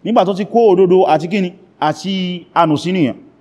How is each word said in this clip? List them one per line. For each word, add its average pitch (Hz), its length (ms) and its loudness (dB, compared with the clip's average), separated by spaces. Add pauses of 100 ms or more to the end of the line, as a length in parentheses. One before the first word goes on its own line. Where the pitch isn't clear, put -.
Nígbà 208 220 2
tó 196 80 -4
ti 190 120 -4
kó 226 140 -2 (120)
òdodo 180 360 4
àti 156 220 0
kí 202 120 -2
ni? 180 120 -4 (260)
Àti 180 640 -6 (100)
ànù 156 220 2
sí 170 140 -6
nìyẹn. 151 240 0 (260)